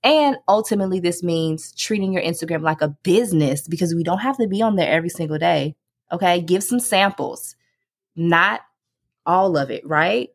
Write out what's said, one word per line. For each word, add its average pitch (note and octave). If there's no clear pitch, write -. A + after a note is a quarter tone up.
And D4
ultimately, G3
this F3
means D#3+
treating G3
your F#3
Instagram D#3+
like D#3
a D3+
business D#3+
because E3
we E3+
don't E3+
have C4
to A#3
be G3
on A3
there E3+
every E3
single D#3
day. D#3
Okay. F3+
Give F3+
some B3
samples, -
not E3+
all F3+
of C#3
it, -
right? E3+